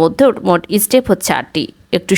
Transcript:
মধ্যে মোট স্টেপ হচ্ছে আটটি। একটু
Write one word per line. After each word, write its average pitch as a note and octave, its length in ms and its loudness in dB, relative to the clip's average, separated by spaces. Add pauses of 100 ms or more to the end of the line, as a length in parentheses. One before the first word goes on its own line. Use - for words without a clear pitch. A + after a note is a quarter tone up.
মধ্যে E3 240 2 (240)
মোট F3 140 2 (200)
স্টেপ B3+ 280 0
হচ্ছে F#3+ 200 -2 (100)
আটটি। - 240 -6 (320)
একটু - 220 0